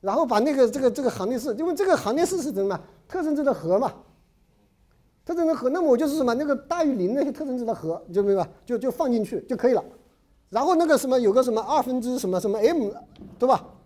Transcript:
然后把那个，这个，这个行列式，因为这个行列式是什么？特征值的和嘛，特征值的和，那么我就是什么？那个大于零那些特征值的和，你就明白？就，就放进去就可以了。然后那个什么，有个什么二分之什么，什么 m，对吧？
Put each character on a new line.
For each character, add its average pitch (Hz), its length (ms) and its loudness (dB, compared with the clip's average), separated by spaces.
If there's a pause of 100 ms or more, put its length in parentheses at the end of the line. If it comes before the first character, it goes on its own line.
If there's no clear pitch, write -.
然 190 120 -2
后 302 120 2
把 233 140 2
那 294 120 2
个， 262 160 6
这 285 100 -4
个， 262 120 2
这 285 120 -6
个 254 60 2
行 196 220 -4
列 254 80 -2
式， 240 160 -4
因 277 100 -4
为 349 100 -2
这 381 120 0
个 349 100 4
行 214 180 -2
列 330 120 2
式 381 160 -2
是 277 100 -4
什 196 100 -2
么？ 196 160 -2 (300)
特 370 140 -6
征 302 120 0
值 294 80 -2
的 277 120 2
和 180 240 0
嘛， 233 120 0 (1300)
特 349 100 -8
征 330 120 0
值 320 80 2
的 - 20 -6
和， 247 140 0
那 330 100 -2
么 330 80 2
我 247 80 6
就 302 100 2
是 285 100 -2
什 311 60 0
么？ 240 120 2
那 269 100 -2
个 285 100 0
大 339 300 -4
于 285 80 2
零 202 220 -2
那 285 100 0
些 277 80 -4
特 294 140 -8
征 254 100 -6
值 240 80 -6
的 220 100 -2
和， 160 320 -8
你 175 60 -16
就 196 100 0
明 196 140 2
白？ 180 100 0 (200)
就， 240 100 -4
就 254 140 -2
放 285 200 -2
进 226 140 2
去 180 240 -6
就 247 80 -4
可 254 140 2
以 - 20 4
了。 202 100 2 (680)
然 220 120 -2
后 349 120 4
那 330 100 4
个 302 140 4
什 269 100 -2
么， 254 100 4
有 220 140 2
个 254 100 4
什 247 80 0
么 220 120 0
二 262 200 0
分 254 200 -2
之 247 160 -4
什 196 100 -4
么， 185 100 0
什 196 120 -2
么 220 80 -2
m， 233 320 2 (480)
对 247 100 0
吧？ 233 180 2 (200)